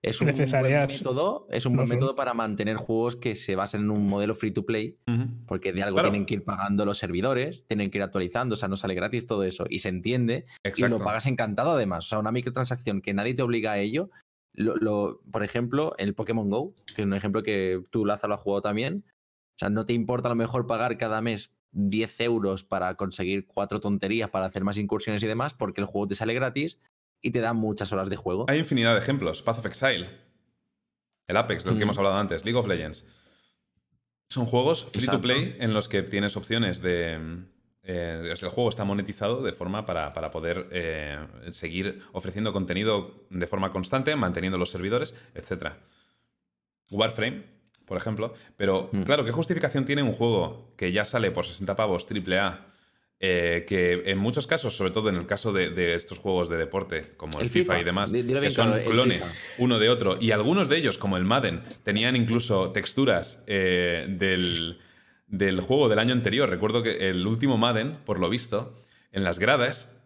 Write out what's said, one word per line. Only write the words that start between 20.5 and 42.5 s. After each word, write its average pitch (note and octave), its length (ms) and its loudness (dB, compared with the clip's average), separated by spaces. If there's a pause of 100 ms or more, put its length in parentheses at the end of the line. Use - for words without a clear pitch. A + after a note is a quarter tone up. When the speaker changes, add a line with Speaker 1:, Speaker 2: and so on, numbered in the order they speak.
Speaker 1:
pagar A2+ 320 0
cada A2 220 0
mes A2 340 -4 (160)
diez G2+ 500 0
euros G#2+ 440 0
para F#2 320 -2
conseguir F#2+ 500 -4
cuatro G2+ 320 -4
tonterías, G2+ 520 0
para F#2+ 160 0
hacer F#2+ 180 -2
más G2+ 140 0
incursiones G#2 440 -2
y A2+ 60 0
demás, A#2+ 260 -2
porque G2+ 260 -4
el G2+ 60 0
juego G2+ 220 -2
te G2 80 -2
sale A2+ 180 0
gratis C3 460 -2 (440)
y A#2 60 0
te B2 80 0
da A#2+ 140 2
muchas G#2+ 400 -2
horas F#2+ 180 0
de F#2 60 -4
juego. F#2+ 320 -2
Speaker 3:
Hay C#3+ 100 4
infinidad A#2+ 360 4
de G#2 40 6
ejemplos. G2 440 -2
Path A2+ 180 -2
of A2 60 -6
Exile, G2 420 0 (1200)
el F#2 80 2
Apex, G#2+ 260 0
del F#2 120 2
que G#2+ 40 0
Speaker 1:
Mm. G#2+ 60 2
Speaker 3:
hemos G2+ 140 2
hablado G2 180 2
antes, F#2+ 280 -2
League A#2 140 0
of A2 80 0
Legends. D#2+ 400 -4 (1200)
Son B2 160 -2
juegos B2+ 420 2
free A#2+ 200 -2
to C3 100 2
Speaker 1:
Exacto. - 40 2
Speaker 3:
play B2+ 400 0
en A2+ 120 2
los G#2+ 160 2
que G2 140 0
tienes G2+ 340 -2
opciones G2 460 -2
de, E2+ 600 -2 (400)
eh, E2+ 580 -4
el F#2 60 -6
juego A#2+ 200 0
está G#2 160 -4
monetizado G2+ 580 -2
de G#2+ 100 -2
forma G2 340 -6
para, D#2 280 -4
para D#2+ 180 -6
poder, E2+ 400 -4
eh, D#2 440 -6 (360)
seguir F2+ 500 -6 (100)
ofreciendo G2 400 -4